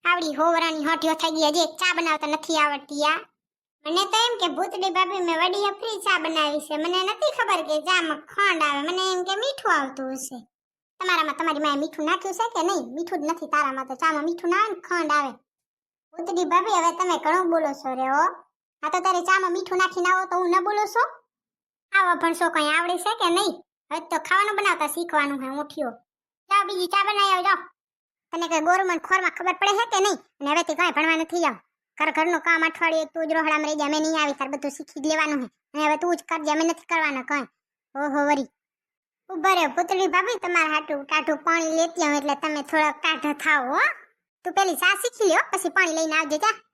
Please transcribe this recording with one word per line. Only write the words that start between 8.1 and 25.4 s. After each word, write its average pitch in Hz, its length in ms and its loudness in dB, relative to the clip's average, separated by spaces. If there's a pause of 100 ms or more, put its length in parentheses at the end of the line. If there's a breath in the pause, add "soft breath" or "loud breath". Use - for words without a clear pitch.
ખાંડ 381 420 0
આવે, 285 180 0
મને 359 320 -2
એમ 359 120 -2
કે 381 120 -2
મીઠું 480 360 -2
આવતું 269 420 -4
હશે. 262 240 -12 (640)
તમારામાં 330 340 0
તમારી 311 260 -2
માએ 294 160 0
મીઠું 302 280 -4
નાખ્યું 359 300 -2
છે 440 140 -2
કે 415 140 -2
નહીં? 359 220 0 (100)
મીઠું 339 240 -6
જ 294 120 -4
નથી 330 160 -6
તારામાં, 269 400 -2
તો 262 80 -10
ચામાં 302 300 0
મીઠું 339 260 -2
ના 359 60 2
આવે 415 180 0
ને, 359 60 -14
ખાંડ 330 320 -2
આવે. 285 200 0 (840)
ભૂતળી 349 300 -2
ભાભી, 370 280 2
હવે 339 200 2
તમે 349 260 0
ઘણું 339 320 2
બોલો 311 220 0
છો 277 220 -8
રે 262 140 -2
હો. 285 160 4 (580)
આ 302 80 -2
તો 359 100 0
તારે 359 220 2
ચામાં 381 300 2
મીઠું 359 260 -2
નાખીને 359 320 0
આવો, 370 140 4
તો 370 120 -4
હું 359 140 2
ન 370 140 4
બોલું 415 220 0
છું? 466 220 0 (840)
આવો 359 280 4
ભણશો 339 300 2
કંઈ 302 180 0
આવડે 349 280 0
છે 359 220 -2
કે 370 120 2
નહીં? 359 240 2 (360)
હવે 320 100 -6
તો 330 180 -6
ખાવાનું 415 380 2
બનાવતા 359 300 0
શીખવાનું 294 560 -2